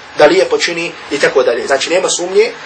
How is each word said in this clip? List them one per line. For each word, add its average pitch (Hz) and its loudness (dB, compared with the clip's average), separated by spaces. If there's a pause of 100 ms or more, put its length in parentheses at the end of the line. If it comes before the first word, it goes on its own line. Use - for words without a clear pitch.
(180)
da 151 6
lijepo 170 2
čini 170 -4 (200)
i 143 -2
tako 139 2
dalje. 117 -2
Znači, 135 -2
nema 180 0
sumnje 190 0 (140)